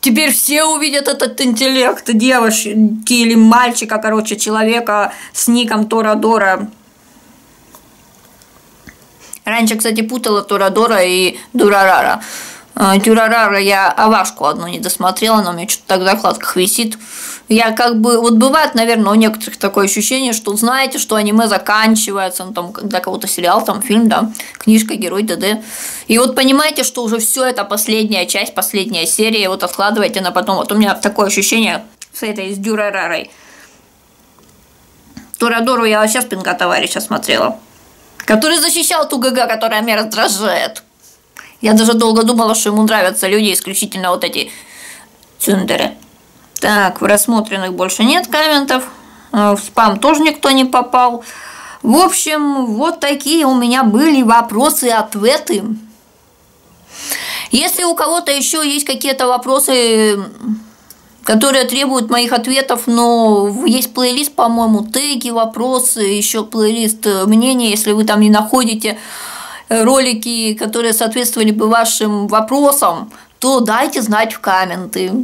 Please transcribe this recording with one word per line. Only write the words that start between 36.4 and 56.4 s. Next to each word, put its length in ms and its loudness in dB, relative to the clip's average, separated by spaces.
товарища 460 -2
смотрела, 580 -2
который 340 2
защищал 480 0
ту 120 -4
Г 140 0
Г, 140 0
которая 360 -2
меня 140 0
раздражает. 840 -2
Я 140 4
даже 180 4
долго 300 4
думала, 320 2
что 160 -2
ему 120 2
нравятся 460 0
люди 240 2
исключительно 580 -4
вот 140 -2
эти 260 -6
цундеры. 540 -2
Так, 400 0
в 40 -4
рассмотренных 720 0
больше 300 -2
нет 220 2
комментов. 580 0
Э, 220 4
в 40 -4
спам 400 0
тоже 240 2
никто 280 0
не 140 4
попал. 580 0
В 140 4
общем, 680 0
вот 360 -2
такие 440 0
у 100 4
меня 280 2
были 400 4
вопросы 640 2
и 40 2
ответы. 720 0